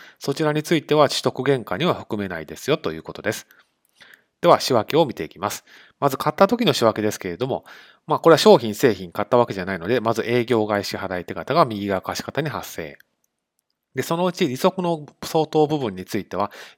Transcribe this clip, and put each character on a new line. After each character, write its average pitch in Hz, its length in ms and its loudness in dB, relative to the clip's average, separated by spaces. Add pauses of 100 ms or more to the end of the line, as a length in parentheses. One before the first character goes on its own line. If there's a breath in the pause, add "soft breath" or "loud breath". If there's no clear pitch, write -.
(200 loud breath)
そ 139 120 -4
ち 156 120 -2
ら 151 80 2
に 151 100 -2
つ 170 140 0
い 139 80 0
て 147 100 0
は 147 140 6
取 - 140 -4
得 131 200 0
原 131 220 2
価 90 120 -4
に 147 100 -2
は 143 80 2
含 - 280 -6
め 98 60 -4
な 87 100 -8
い 82 80 -10
で 78 80 -14
す - 160 -6
よ - 60 2
と - 160 -4
い 80 60 -8
う - 40 -14
こ - 120 -14
と - 80 -14
で 110 100 -2
す。 - 160 -10 (960 soft breath)
で 165 40 2
は、 160 140 6
仕 - 140 0
分 107 140 2
け 139 80 0
を 139 100 4
見 110 80 -8
て 80 100 -8
い 73 40 -12
き - 120 -16
ま 101 100 -2
す。 - 140 -10 (340 soft breath)
ま 143 100 2
ず、 131 80 -4
買 - 160 -2
っ - 40 -6
た 196 100 6
時 240 180 2
の - 80 4
仕 - 120 2
分 107 80 6
け 107 100 -2
で 107 80 2
す - 80 -6
け 92 120 -8
れ 85 60 -8
ど 123 120 -4
も、 107 160 -4 (420 loud breath)
ま 151 100 0
あ、 - 40 2
こ - 80 0
れ 160 60 8
は 139 40 2
商 202 200 8
品、 110 180 -4
製 117 180 4
品 90 160 -12
買 104 140 -4
っ - 40 -20
た 123 80 4
わ 120 100 6
け 120 60 -8
じ 95 80 -8
ゃ 90 40 -4
な 95 100 -4
い 87 60 -6
の 85 80 -8
で、 123 120 2
ま 113 140 0
ず 110 100 -2
営 120 200 0
業 113 220 2
外 101 180 0
支 - 120 -8
払 90 260 -6
い - 20 -10
手 101 100 -12
形 90 180 -6
が 165 120 4
右 104 240 -6
側 95 120 0
貸 - 220 -6
方 - 200 -4
に 160 60 -4
発 104 220 -10
生。 78 260 -12 (1000)
で、 131 80 -4
そ 165 120 -4
の 175 80 0
う 175 80 0
ち - 140 0
利 123 100 -2
息 - 260 2
の 165 240 -2 (180)
相 151 240 0
当 151 180 4
部 151 120 0
分 107 180 -4
に 92 80 -8
つ - 120 -6
い 95 100 -4
て 87 100 -8
は、 98 160 0 (260 loud breath)